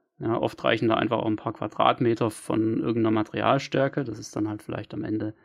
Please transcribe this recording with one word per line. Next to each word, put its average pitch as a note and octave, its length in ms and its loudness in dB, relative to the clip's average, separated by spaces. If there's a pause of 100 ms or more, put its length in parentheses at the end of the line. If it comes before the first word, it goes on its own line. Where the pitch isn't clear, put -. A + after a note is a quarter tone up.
(200)
Ja, A#2 180 -2
oft - 260 -4
reichen A#2 240 2
da A2 80 4
einfach A2+ 220 2
auch A#2 100 -2
ein A2 80 0
paar A2+ 180 -4
Quadratmeter A#2 800 2
von A2+ 480 -2
irgendeiner A2+ 320 2
Materialstärke. B2+ 920 0
Das A2+ 140 -8
ist - 180 -12
dann G#2+ 120 -2
halt G#2+ 160 -8
vielleicht A2+ 320 -10
am A#2 80 -8
Ende, G#2+ 420 -4